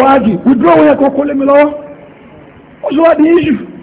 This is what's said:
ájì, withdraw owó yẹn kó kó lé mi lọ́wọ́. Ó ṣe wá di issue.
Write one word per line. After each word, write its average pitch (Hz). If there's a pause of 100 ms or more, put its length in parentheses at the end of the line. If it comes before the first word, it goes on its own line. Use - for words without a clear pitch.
ájì, 226
withdraw 330
owó 311
yẹn 294
kó 269
kó 277
lé 285
mi 269
lọ́wọ́. 285 (1120)
Ó -
ṣe 285
wá 330
di 311
issue. 320 (240)